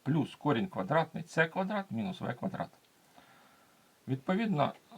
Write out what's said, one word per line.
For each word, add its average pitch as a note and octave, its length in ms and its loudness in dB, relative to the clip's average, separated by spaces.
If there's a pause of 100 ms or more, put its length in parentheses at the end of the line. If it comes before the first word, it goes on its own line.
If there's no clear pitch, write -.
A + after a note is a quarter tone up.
плюс C3+ 320 2
корінь A#2+ 320 2
квадратний D3+ 560 0
це E3 240 2
квадрат F#3+ 440 -4
мінус A2+ 300 -4
в - 120 -4
квадрат. - 360 -6 (1400)
Відповідно E3 680 2 (240)